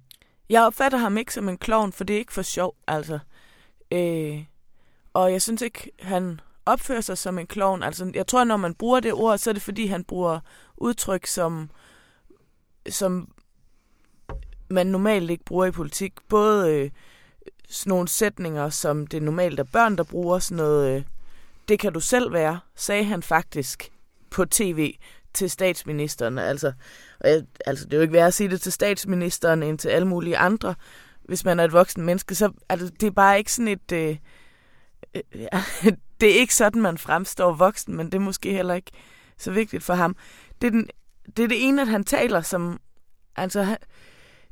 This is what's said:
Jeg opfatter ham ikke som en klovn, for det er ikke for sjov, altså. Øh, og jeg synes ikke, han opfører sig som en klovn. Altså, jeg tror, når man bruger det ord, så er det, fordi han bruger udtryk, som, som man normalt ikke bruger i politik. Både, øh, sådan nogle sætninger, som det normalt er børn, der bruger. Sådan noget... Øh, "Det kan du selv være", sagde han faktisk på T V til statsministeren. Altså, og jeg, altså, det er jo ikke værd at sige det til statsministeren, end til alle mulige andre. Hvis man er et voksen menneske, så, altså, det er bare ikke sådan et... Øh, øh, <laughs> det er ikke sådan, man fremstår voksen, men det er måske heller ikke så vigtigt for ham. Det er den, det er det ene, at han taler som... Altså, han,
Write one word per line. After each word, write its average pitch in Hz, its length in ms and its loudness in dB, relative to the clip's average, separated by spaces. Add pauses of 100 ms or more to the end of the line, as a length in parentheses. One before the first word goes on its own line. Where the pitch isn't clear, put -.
(480)
Jeg 226 140 8
opfatter 262 360 4
ham 214 180 0
ikke 233 180 -4
som 208 140 -4
en 180 100 -6
klovn, 214 340 0
for - 120 -10
det 208 100 -2
er 208 40 0
ikke - 140 -8
for 190 100 -4
sjov, - 340 -4 (120)
altså. 151 300 -4 (760)
Øh, 160 520 -2 (680)
og 185 200 4
jeg 185 100 0
synes 226 200 -2
ikke, - 280 -8 (100)
han 180 400 -4 (260)
opfører 240 340 0
sig 190 180 -6
som 185 200 -6
en 165 80 -8
klovn. 196 360 0
Altså, 175 320 -6
jeg 185 120 -2
tror, 254 180 4
når 226 120 2
man 175 180 -2
bruger 247 260 2
det 226 120 -2
ord, 214 260 2
så - 120 -2
er 214 40 0
det, 202 80 -8
fordi 208 240 -6
han 180 180 -4
bruger 170 360 -2 (360)
udtryk, - 500 -2
som, 165 440 -4 (1160)
som 185 400 -4 (1400)
man 185 160 2
normalt 190 440 0
ikke 170 140 -6
bruger 180 220 0
i 185 40 0
politik. 175 420 -6 (160)
Både, 208 460 4
øh, 143 160 -2 (800)
sådan - 220 -6
nogle 180 180 2
sætninger, 160 640 -2
som 147 360 -2
det 151 160 -6
normalt 156 380 0
er 139 40 -2
børn, 220 320 2
der 165 80 0
bruger. 175 340 0
Sådan 180 180 -4
noget... 147 400 2
Øh, 139 60 -4 (680)
"Det 208 100 4
kan 196 140 -2
du 160 80 -6
selv - 320 0
være", 165 260 0 (180)
sagde 208 280 -2
han 202 180 -2
faktisk - 680 -4 (400)
på 190 140 0
T - 160 0
V 151 300 0 (440)
til 185 160 -2
statsministeren. 151 880 -2
Altså, 135 340 -2 (480)
og 143 100 6
jeg, 156 120 6 (240)
altså, 139 180 -4
det - 80 -10
er 147 40 2
jo 160 60 6
ikke 160 120 4
værd 170 120 8
at 180 80 4
sige 202 160 0
det 180 100 -2
til 185 120 -6
statsministeren, 175 920 0
end 151 160 -2
til - 100 -6
alle 175 200 2
mulige 170 300 -2
andre. 190 360 0 (480)
Hvis - 220 -6
man 175 160 2
er 170 40 6
et 160 80 2
voksen 175 320 4
menneske, 185 300 -2
så, 170 180 2 (160)
altså, 180 220 -4 (100)
det 214 60 2
er 208 40 0
bare 196 280 6
ikke 208 140 -4
sådan 233 160 -2
et... 190 240 -6
Øh, 156 240 -2 (1000)
øh, - 320 -12 (340)
<laughs> 202 120 8 (280)
det 208 160 8
er 233 40 6
ikke - 140 2
sådan, 220 280 4
man 170 160 0
fremstår 175 540 0
voksen, 175 440 0
men 160 100 -6
det 185 80 -6
er 190 40 -2
måske 196 340 -4
heller 180 220 -2
ikke 185 160 -8 (480)
så - 120 -8
vigtigt 196 320 -2
for 175 120 -2
ham. 180 220 0 (440)
Det 247 60 2
er 233 40 2
den, 220 180 0 (480)
det 226 60 2
er 233 60 2
det 240 200 2
ene, 277 140 4
at 247 60 0
han 208 160 0
taler - 360 2
som... 175 400 -4 (560)
Altså, 190 260 -2
han, 202 140 -2 (760)